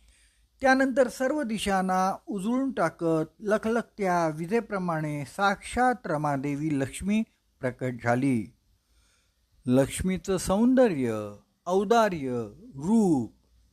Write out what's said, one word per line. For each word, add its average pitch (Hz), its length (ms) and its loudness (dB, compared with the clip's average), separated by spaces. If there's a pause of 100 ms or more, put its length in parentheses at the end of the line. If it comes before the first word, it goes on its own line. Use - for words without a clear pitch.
(600)
त्यानंतर 262 480 4
सर्व 277 340 -2
दिशांना 190 760 0 (100)
उजळून 247 460 -4
टाकत 160 520 0 (160)
लखलखत्या 208 880 0
विजेप्रमाणे 170 960 -4
साक्षात 202 720 0 (100)
रमादेवी 147 760 -2
लक्ष्मी 190 420 -2 (380)
प्रकट 127 320 -4 (120)
झाली. 120 500 0 (1120)
लक्ष्मीचं 175 680 0
सौंदर्य, 170 1000 2 (320)
औदार्य, 196 600 2 (320)
रूप, 180 760 2 (380)